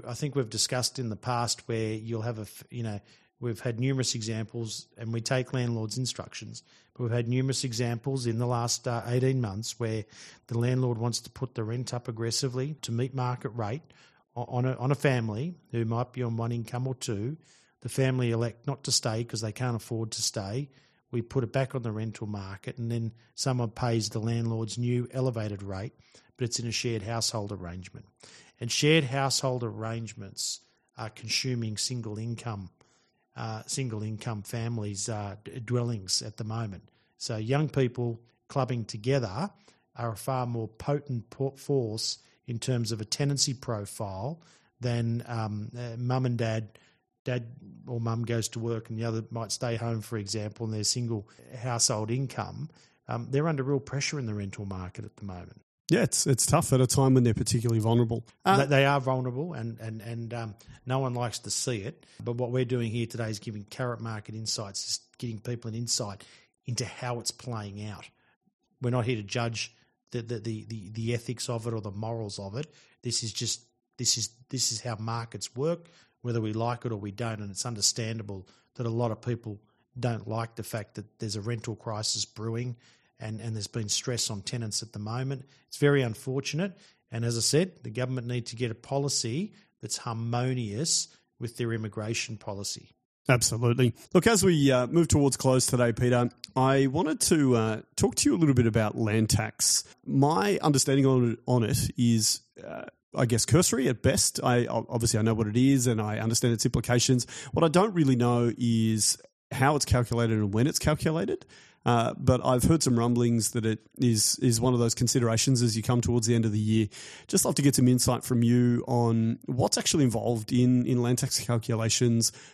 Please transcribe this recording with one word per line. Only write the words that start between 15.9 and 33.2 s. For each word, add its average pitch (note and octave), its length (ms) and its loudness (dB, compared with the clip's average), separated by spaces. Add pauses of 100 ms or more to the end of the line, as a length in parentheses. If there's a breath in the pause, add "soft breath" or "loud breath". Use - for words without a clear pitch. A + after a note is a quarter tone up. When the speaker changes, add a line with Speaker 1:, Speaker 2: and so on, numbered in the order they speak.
Speaker 1:
be B2 100 -8
on A#2 140 -2
one A2+ 160 -2
income A#2+ 340 -4
or C3 100 -4
two. A#2 420 -4 (420 soft breath)
The - 80 -10
family B2+ 440 2
elect A#2 360 -2
not C#3 160 -6
to C3+ 80 -2
stay A#2 320 0
'cause A#2 160 -6
they G#2+ 140 -4
can't B2 240 -2
afford A2 340 -4
to - 100 -6
stay. A2+ 480 -4 (400 soft breath)
We A#2+ 120 -2
put A#2+ 240 -2
it - 80 -10
back C3+ 220 0
on B2+ 60 -4
the A2+ 120 -6
rental A2 340 -6
market, G2 500 -10
and A#2 140 -6
then A#2 220 -4 (220 soft breath)
someone B2 360 0
pays A2+ 380 0
the A2+ 100 -4
landlord's A2+ 580 -2
new A#2+ 340 0
elevated A2+ 520 -4
rate, G2 300 -8 (420 soft breath)
but - 80 -4
it's A#2 160 -4
in A#2 80 -4
a A2 60 -4
shared A2+ 300 -2
household A2 500 -4
arrangement. F2+ 520 -12 (540 loud breath)
And A#2+ 100 -6
shared D3+ 360 4
household B2+ 580 -2
arrangements A2 960 -8 (380)
are A2 120 -8
consuming A2+ 680 -4
single A2 400 -6
income, A2 520 -8 (680)